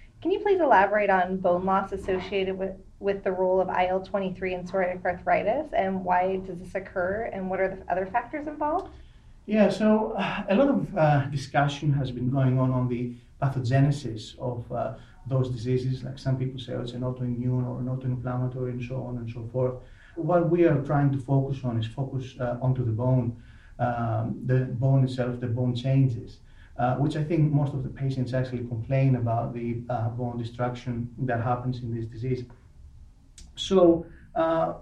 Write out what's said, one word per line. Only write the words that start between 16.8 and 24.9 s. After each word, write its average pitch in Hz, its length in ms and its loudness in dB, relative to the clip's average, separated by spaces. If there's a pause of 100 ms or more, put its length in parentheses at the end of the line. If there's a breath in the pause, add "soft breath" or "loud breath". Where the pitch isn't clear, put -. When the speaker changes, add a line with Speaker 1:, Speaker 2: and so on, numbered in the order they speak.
Speaker 2:
it's 120 120 -8
an 123 80 -8
autoimmune 127 680 -2
or 123 120 -6
an 123 60 -4
autoinflammatory," 127 840 -4
and 120 120 -6
so 123 200 -6
on 123 140 -6
and 113 120 -8
so 113 220 -10
forth. 127 240 0 (400 loud breath)
What 170 340 2
we 170 160 6
are 143 180 4
trying 143 280 2
to 127 60 0
focus 135 460 0
on 113 160 -2
is 110 60 -2
focus, - 540 -6
uh, 123 220 -2
onto 127 220 2
the 110 80 0
bone, 123 440 2 (440 loud breath)
um, 120 680 -2
the 127 200 2
bone 135 380 4